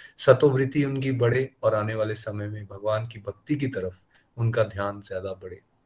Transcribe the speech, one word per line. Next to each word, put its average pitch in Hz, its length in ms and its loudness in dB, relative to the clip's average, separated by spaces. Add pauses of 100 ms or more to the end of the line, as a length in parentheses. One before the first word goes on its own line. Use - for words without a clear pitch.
(180)
सतोवृत्ति 135 680 6
उनकी 135 280 -2
बढ़े 123 380 2 (120)
और 110 120 4
आने 107 200 0
वाले 110 200 -2
समय 104 340 -6
में 104 180 -10
भगवान 107 400 -4
की 110 120 -14
भक्ति - 380 -6
की 139 100 -2
तरफ 92 340 -6 (360)
उनका 117 280 2
ध्यान 101 360 -4
ज्यादा 95 320 -8
बढ़े। 92 280 -16 (260)